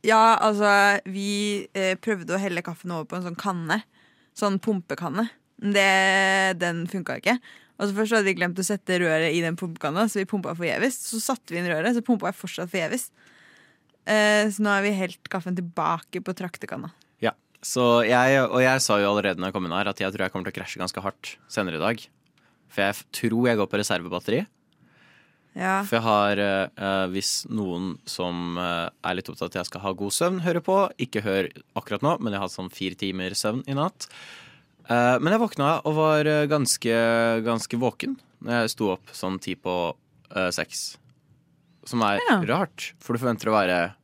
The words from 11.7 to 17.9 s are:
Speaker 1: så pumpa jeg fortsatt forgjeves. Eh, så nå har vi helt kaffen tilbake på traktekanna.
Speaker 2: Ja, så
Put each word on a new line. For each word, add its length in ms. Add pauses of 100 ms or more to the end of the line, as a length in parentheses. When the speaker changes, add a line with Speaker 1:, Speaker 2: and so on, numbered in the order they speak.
Speaker 1:
så 160
pumpa 240
jeg 80
fortsatt 320
forgjeves. 320 (1040)
Eh, 400
så 160
nå 80
har 160
vi 140
helt 340
kaffen 240
tilbake 640
på 160
traktekanna. 480 (320)
Speaker 2:
Ja, 160 (240)
så 480